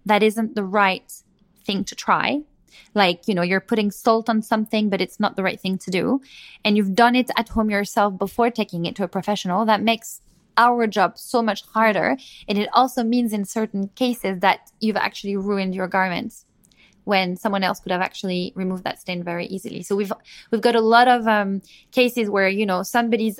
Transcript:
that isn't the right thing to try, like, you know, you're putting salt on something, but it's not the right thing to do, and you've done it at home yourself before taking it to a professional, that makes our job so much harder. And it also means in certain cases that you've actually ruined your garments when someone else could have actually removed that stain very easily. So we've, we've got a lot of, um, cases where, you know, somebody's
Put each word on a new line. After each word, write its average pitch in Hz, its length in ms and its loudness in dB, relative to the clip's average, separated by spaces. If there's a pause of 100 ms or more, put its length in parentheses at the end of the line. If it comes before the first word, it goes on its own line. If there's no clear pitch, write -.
that 208 160 4
isn't 220 320 0
the 208 100 -2
right 190 480 0 (520)
thing 196 200 -4
to - 100 -14
try, 220 460 0 (540)
like, 185 340 2
you 208 60 2
know, 175 80 0
you're 185 180 0
putting 208 300 0
salt 226 400 0
on 220 100 0
something, 214 480 -2
but 190 140 0
it's - 180 -6
not 208 160 -2
the 196 60 -4
right - 180 -4
thing 190 180 -4
to - 120 -10
do, 190 320 0 (420)
and 208 120 4
you've 196 180 0
done 240 200 6
it 254 220 2
at - 140 -4
home 220 200 0
yourself 202 480 0
before 233 320 0
taking 180 360 -4
it - 100 -6
to 196 80 -2
a 175 40 -4
professional, 196 580 -2
that 208 160 2
makes 226 400 -4 (340)
our 240 300 4
job 190 320 0
so - 240 0
much 208 200 -2 (120)
harder. 220 420 2 (320)
And 202 80 0
it 208 160 0
also 254 320 2
means 233 300 0
in 202 100 -2
certain 202 500 -6
cases 214 460 -4
that - 300 0 (100)
you've 214 160 0
actually - 400 -4
ruined 190 380 -2
your 185 120 -4
garments 190 600 -4 (580)
when 190 320 0
someone 202 260 -2
else 185 160 -2
could 185 140 -6
have 180 80 -2
actually 180 560 -6
removed 185 260 -6
that - 160 -8
stain 180 240 -8
very 175 240 -8
easily. - 360 -10
So 196 120 -4
we've, 196 180 -2 (380)
we've 220 100 -2
got 233 140 2
a 226 60 4
lot 226 260 6
of, 240 220 4
um, 202 340 0 (300)
cases 240 360 2
where, 196 200 2
you 202 180 0
know, 185 160 0
somebody's 220 580 0